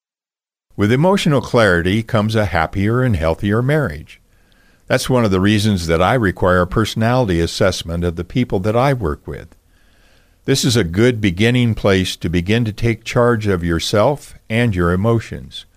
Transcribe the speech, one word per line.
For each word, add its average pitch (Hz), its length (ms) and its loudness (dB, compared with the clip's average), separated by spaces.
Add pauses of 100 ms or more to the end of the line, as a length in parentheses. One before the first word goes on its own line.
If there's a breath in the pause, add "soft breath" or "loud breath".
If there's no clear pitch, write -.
(760)
With 101 140 2
emotional 151 500 2
clarity 98 600 2
comes 110 320 -2
a 107 120 0
happier 98 580 -2
and 117 140 0
healthier 101 440 -2
marriage. 127 600 -4 (680 soft breath)
That's 127 220 -2
one 123 160 2
of 101 60 2
the 92 100 2
reasons 101 460 2
that 82 140 2
I 95 120 2
require 92 480 2
a 87 60 0
personality 110 720 0
assessment 85 640 -2
of 85 100 -2
the 87 80 -8
people 120 380 -4
that 107 140 -2
I 135 180 2
work 85 340 -6
with. - 220 -14 (960 soft breath)
This 135 180 0
is 120 120 0
a 110 80 4
good 107 380 2
beginning 113 520 2
place 95 440 0
to 92 120 -4
begin 95 360 0
to 107 60 -4
take 113 320 -4
charge 120 440 0
of 90 160 0
yourself 104 720 -2 (120)
and 113 280 0
your 87 160 0
emotions. 92 760 -4 (120)